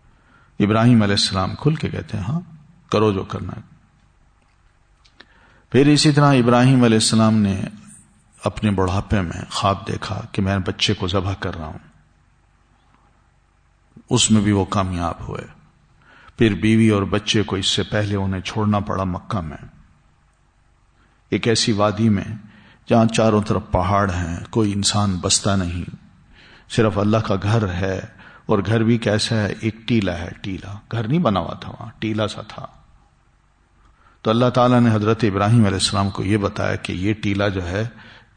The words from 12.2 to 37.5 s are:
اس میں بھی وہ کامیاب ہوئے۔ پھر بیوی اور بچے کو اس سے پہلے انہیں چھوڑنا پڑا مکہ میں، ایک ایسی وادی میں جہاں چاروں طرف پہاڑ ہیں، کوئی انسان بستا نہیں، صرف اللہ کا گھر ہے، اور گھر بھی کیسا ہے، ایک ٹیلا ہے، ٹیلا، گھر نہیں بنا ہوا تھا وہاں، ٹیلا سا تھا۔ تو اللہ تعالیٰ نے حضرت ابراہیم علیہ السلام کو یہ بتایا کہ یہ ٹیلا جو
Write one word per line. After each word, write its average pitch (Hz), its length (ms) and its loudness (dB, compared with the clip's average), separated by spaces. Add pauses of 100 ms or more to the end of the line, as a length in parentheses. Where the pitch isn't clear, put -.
اس 120 220 0
میں 107 100 6
بھی 104 100 2
وہ 98 140 2
کامیاب 90 640 -4
ہوئے۔ - 120 -10 (960)
پھر 107 180 4
بیوی 110 340 4
اور 101 140 2
بچے 101 400 0
کو 95 120 -4
اس 98 120 -4
سے - 160 -2
پہلے 104 320 -2
انہیں 98 260 -4
چھوڑنا 104 380 -2
پڑا 101 240 -4
مکہ 92 380 -6
میں، 76 260 -12 (1600)
ایک 110 180 0
ایسی 113 240 2
وادی 104 380 2
میں 98 260 -2 (540)
جہاں 113 160 6
چاروں 110 360 2
طرف 101 200 -2 (100)
پہاڑ 95 400 2
ہیں، 87 260 -6 (120)
کوئی 104 240 0
انسان 101 440 0
بستا 98 380 0
نہیں، 87 400 -4 (760)
صرف 107 280 2
اللہ 104 200 2
کا 107 260 0
گھر 104 300 0
ہے، 95 280 -4 (440)
اور 107 200 0
گھر 113 180 0
بھی 113 140 4
کیسا 107 380 0
ہے، 104 240 -2
ایک 110 160 -4 (120)
ٹیلا 98 300 0
ہے، 87 120 -10 (120)
ٹیلا، 98 380 -10 (120)
گھر 113 160 -4
نہیں 156 120 0
بنا 107 200 0
ہوا 82 140 -6
تھا - 180 -12
وہاں، 113 280 -16
ٹیلا 107 280 -4
سا 110 140 -10
تھا۔ - 260 -16 (1500)
تو 110 100 0
اللہ 123 180 2
تعالیٰ 123 320 4
نے 113 140 4
حضرت 107 280 0
ابراہیم 104 420 4
علیہ 95 120 0
السلام 98 320 -2
کو 110 140 -6
یہ 104 140 0
بتایا 101 380 -2
کہ 98 180 -8
یہ 95 200 -2
ٹیلا 101 340 -2
جو 92 200 -4